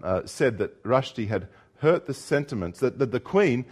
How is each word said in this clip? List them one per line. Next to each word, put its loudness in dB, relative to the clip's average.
uh, -2
said 0
that -4
Rushdie 0
had -2
hurt 2
the -6
sentiments, -4
that, 0
that 0
the -2
Queen 2